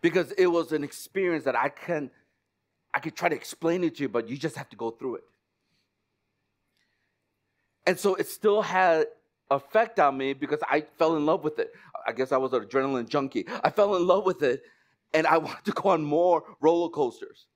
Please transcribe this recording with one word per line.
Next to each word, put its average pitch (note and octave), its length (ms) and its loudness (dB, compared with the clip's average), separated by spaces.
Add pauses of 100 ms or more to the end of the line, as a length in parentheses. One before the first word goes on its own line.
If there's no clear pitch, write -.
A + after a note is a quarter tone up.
Because E3+ 320 0
it F#3 140 4
was E3+ 260 0
an D3 100 -2
experience E3 640 -4
that B2+ 100 0
I A#2+ 140 0
can, D3+ 420 -8 (800)
I - 60 0
could D#3+ 160 -10
try F3+ 140 0
to D3+ 60 -2
explain E3+ 500 -4
it D#3+ 100 -2
to D3 80 -6
you, B2+ 60 -2
but A2+ 180 -2
you B2+ 100 -8
just D3+ 200 -6
have C#3 120 -14
to - 60 -20
go A2+ 160 -6
through A#2+ 240 -8
it. - 80 -14 (2500)
And F3+ 120 2
so G3 180 0
it - 120 -4
still G#3+ 340 2
had E3+ 460 2 (420)
effect A3 480 0
on C#3+ 200 4
me C3+ 160 -2
because C#3+ 260 -4 (100)
I D3 120 2
fell D#3+ 340 0
in D3+ 100 0
love D#3 200 0
with D3+ 120 -4
it. - 140 -4 (340)
I A#2+ 60 -2
guess C3 220 -2
I C3+ 40 4
was C3 140 0
an A#2 140 0
adrenaline C3+ 420 -2
junkie. C3+ 380 -2 (180)
I - 60 4
fell G#3 260 2
in F3 100 0
love G3 200 4
with F3+ 180 0
it, D3 200 0 (500)
and D#3+ 120 2
I D#3+ 120 4
<laughs> D#3 80 0
wanted - 180 -14
to G#3 80 -4
go F#3+ 200 0
on D#3+ 120 2
more D#3+ 400 2 (160)
roller E3+ 300 2
coasters. C#3 680 -6